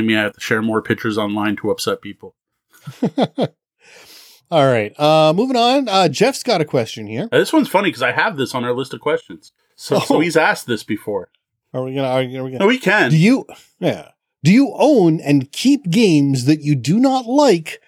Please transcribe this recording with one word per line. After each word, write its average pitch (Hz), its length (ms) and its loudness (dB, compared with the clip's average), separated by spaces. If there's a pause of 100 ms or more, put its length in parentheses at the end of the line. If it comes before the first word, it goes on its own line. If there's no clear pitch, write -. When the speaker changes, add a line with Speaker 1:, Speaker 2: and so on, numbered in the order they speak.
Speaker 1:
Excellent. - 20 0
Speaker 2:
me 110 100 0
I 107 60 0
have 104 120 -4
to - 60 -20
share 110 220 -4
more 110 200 -2
pictures 110 360 -4
online 104 380 -4
to 104 160 -6
upset 98 280 -4
people. 101 360 -20 (640)
Speaker 1:
<laughs> - 0 - (1500)
All 151 160 4
right. 113 320 0
Uh, 156 360 4
moving 247 220 -2
on. 247 320 0
Uh, 190 200 2
Jeff's 226 340 0
got 196 180 -2
a 151 40 0
question 113 420 -4
here. 123 240 -8
Speaker 2:
Uh, 131 80 2
this 185 140 0
one's 311 160 2
funny 185 240 0
'cause 120 100 -6
I 120 100 0
have 170 240 -2
this 131 180 -4
on 120 100 -4
our 123 80 -2
list 131 220 -6
of 117 60 -14
questions. - 520 -6 (240)
So, - 240 -2
so - 160 0
Speaker 1:
Oh. 151 40 2
Speaker 2:
he's 165 160 0
asked 170 300 0
this 117 160 -4
before. 101 460 -8 (460)
Speaker 1:
Are 127 80 -6
we 131 120 -8
gonna, 135 140 -2
are, 131 120 0
are 131 40 -2
we 127 80 -8
gonna 131 260 -10
Speaker 2:
No, 196 80 0
we 254 120 2
can. 190 320 0
Speaker 1:
Do 160 80 4
you, 208 260 2 (340)
yeah. 113 300 -4 (340)
Do 165 100 4
you 254 220 4
own 170 460 4
and 143 320 0
keep 254 380 0
games 143 560 2
that 151 160 2
you 147 140 0
do 135 220 0
not 262 280 0
like 233 600 2